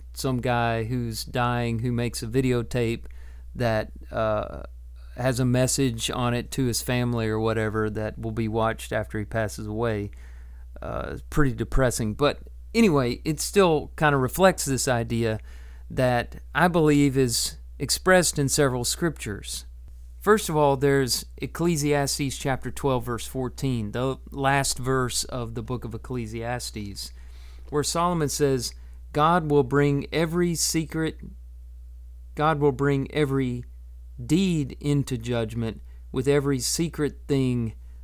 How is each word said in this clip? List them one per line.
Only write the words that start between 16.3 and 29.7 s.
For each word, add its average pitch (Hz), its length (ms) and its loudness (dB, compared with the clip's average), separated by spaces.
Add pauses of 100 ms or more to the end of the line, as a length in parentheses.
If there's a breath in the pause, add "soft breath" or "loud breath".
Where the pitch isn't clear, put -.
I 165 140 6
believe 147 500 4
is 123 400 0 (200)
expressed 180 600 4
in 139 100 2
several 127 360 2
scriptures. - 800 -4 (520)
First 214 300 4
of 160 80 2
all, 143 220 6
there's 139 480 2 (100)
Ecclesiastes 143 1000 0
chapter 127 320 -2
twelve, 127 340 0
verse 117 220 -4
fourteen, 123 640 -2
the 131 260 -2 (120)
last 139 480 2
verse 131 460 0
of 117 300 -6
the 120 80 -6
book 117 220 -6
of 113 100 -8
Ecclesiastes, 113 1200 -6 (560 soft breath)
where 143 140 0
Solomon 170 480 2
says, 135 420 2 (400 soft breath)
"God 156 380 4
will 143 140 6
bring 143 460 2